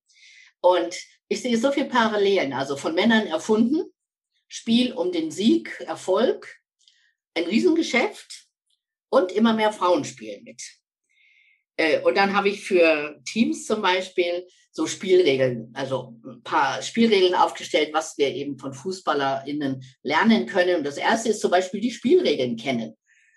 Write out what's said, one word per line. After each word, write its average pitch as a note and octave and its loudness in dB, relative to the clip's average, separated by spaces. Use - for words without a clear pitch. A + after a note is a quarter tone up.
Und F3 2
ich A3 -4
sehe A#3+ -2
so C#4 2
viele C#4 -2
Parallelen, G3+ 0
also C3+ -4
von D#3+ -6
Männern G#3+ 4
erfunden, A3 0
Spiel A#3+ 0
um F3+ -4
den D#3+ -4
Sieg, A3 0
Erfolg, G#3 -2
ein E3+ -2
Riesengeschäft D#4 0
und F#3 2
immer A3 4
mehr G#3+ 2
Frauen F3+ 0
spielen G#2+ -14
mit. - -18
Äh, D#3 2
und E3+ 2
dann G3 2
habe G3+ 2
ich G3 -8
für D#3+ 2
Teams C#4+ -2
zum G#3+ -2
Beispiel F#3 -2
so D#3+ -4
Spielregeln, C3+ 2
also C3 -6
ein A#2 -18
paar C3 -2
Spielregeln G3 2
aufgestellt, - 0
was - -4
wir C#3 2
eben C#3 -8
von C3+ -10
FußballerInnen C#3 -4
lernen F#3+ 4
können. F3+ 2
Und D3 -2
das C#3+ -6
erste A3+ 0
ist - -2
zum G3 0
Beispiel F#3 0
die A#3+ -2
Spielregeln D3 2
kennen. A#2+ -6